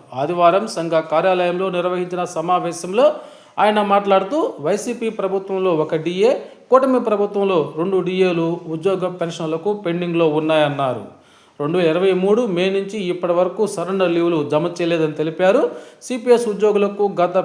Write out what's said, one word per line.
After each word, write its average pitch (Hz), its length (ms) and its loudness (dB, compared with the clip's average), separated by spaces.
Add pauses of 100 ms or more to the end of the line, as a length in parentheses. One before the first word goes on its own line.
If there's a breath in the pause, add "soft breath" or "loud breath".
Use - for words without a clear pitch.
(140)
ఆదివారం 175 520 4
సంఘ 165 240 -6 (220)
కార్యాలయంలో 180 580 0
నిర్వహించిన 180 540 -4
సమావేశంలో 180 920 0 (440 loud breath)
ఆయన 208 240 4
మాట్లాడుతూ, 202 760 2
వైసీపీ 208 480 -2 (120)
ప్రభుత్వంలో 190 540 -2 (100)
ఒక 156 100 -2
డిఏ, 180 400 2 (360 loud breath)
కూటమి 262 300 2
ప్రభుత్వంలో 202 760 -2
రెండు 190 180 -2
డిఏలు 175 720 0
ఉద్యోగ 175 420 -2
పెన్షన్లకు 170 640 -4 (140)
పెండింగ్లో 170 420 0
ఉన్నాయన్నారు. 147 760 0 (560 soft breath)
రెండు 156 180 0
వేల 170 100 4
ఇరవై 180 240 2
మూడు 202 340 2
మే 185 240 0
నుంచి 196 280 -4
ఇప్పటి 175 340 -2
వరకు 180 340 0
సరెండర్ 180 440 -2
లీవ్లు 170 400 0
జమ 151 160 2
చేయలేదని 170 460 0
తెలిపారు. 185 580 2 (320 loud breath)
సిపిఎస్ 240 460 2
ఉద్యోగులకు 202 720 0
గత 180 240 2